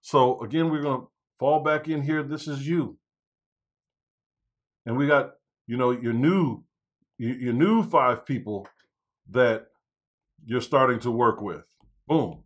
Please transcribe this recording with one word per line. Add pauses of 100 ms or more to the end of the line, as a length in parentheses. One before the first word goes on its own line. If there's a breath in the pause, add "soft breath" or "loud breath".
So
again,
we're
gonna (340)
fall
back
in
here.
This
is
you. (1900)
And
we
got, (340)
you
know,
your
new, (560)
y-,
your
new
five
people (640)
that (800)
you're
starting
to
work
with. (420)
Boom.